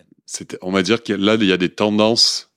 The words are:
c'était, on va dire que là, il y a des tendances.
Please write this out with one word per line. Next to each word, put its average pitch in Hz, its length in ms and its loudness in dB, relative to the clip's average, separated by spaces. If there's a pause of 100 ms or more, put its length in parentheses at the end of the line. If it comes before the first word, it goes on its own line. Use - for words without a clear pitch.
(260)
c'était, - 360 -14
on 90 120 -8
va 98 100 2
dire 95 180 0
que 110 120 -6
là, 101 260 0
il 110 60 2
y 92 80 4
a 92 40 0
des 104 120 0
tendances. 107 880 0